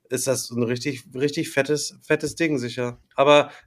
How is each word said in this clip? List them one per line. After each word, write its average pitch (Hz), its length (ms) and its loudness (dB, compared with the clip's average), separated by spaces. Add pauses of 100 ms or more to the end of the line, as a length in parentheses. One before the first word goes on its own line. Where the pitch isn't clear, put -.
(100)
ist 127 160 -4
das 123 240 -2
ein 120 120 -2
richtig, 120 420 -4 (100)
richtig 147 340 -2
fettes, 143 540 -2
fettes 151 320 -2
Ding 156 240 -2
sicher. 120 400 -6 (160)
Aber 143 360 6 (160)